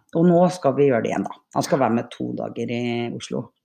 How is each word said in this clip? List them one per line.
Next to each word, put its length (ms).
Og 100
nå 260
skal 240
vi 140
gjøre 140
det 80
igjen, 120
da. 60
Han 100
skal 160
være 160
med 160
to 220
dager 360
i 460
Oslo. 360